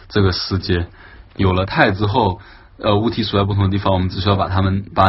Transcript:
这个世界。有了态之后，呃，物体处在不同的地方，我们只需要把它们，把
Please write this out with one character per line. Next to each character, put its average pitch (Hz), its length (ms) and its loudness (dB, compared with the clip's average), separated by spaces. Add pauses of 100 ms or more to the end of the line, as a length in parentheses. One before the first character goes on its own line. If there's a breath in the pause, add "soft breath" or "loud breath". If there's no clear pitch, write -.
这 107 120 0
个 95 120 2
世 - 260 -4
界。 87 280 -2 (500 soft breath)
有 95 160 2
了 92 120 0
态 135 260 2
之 98 140 -2
后， 101 360 0 (360 loud breath)
呃， 104 200 2
物 113 120 0
体 113 140 -2
处 101 140 -2
在 101 80 2
不 101 80 -2
同 98 100 2
的 95 60 2
地 98 80 0
方， 98 160 0
我 92 40 2
们 92 120 0
只 92 100 -6
需 92 80 -4
要 101 80 4
把 90 140 -2
它 95 120 0
们， 98 320 -2
把 95 160 4